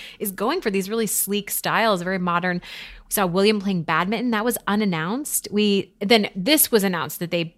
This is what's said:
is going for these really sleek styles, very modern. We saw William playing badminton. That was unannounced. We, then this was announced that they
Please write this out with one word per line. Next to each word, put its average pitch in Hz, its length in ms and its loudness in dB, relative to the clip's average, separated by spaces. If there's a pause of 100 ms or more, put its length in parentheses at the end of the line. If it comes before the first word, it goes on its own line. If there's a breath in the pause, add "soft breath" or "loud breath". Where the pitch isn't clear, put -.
(180 loud breath)
is 208 120 -6
going 247 320 -2
for 220 80 -2
these 196 180 0
really 220 180 -2
sleek 202 440 -2
styles, 190 500 2
very 185 180 -2
modern. 175 380 0
We - 560 -14
saw 202 140 2
William 202 340 4
playing 190 220 0
badminton. 180 480 0
That 220 160 0
was 240 100 0 (100)
unannounced. 202 840 -2
We, 202 500 2
then 202 340 4
this 247 380 2
was 208 120 4
announced 165 340 -2
that 175 120 -6
they 170 280 -2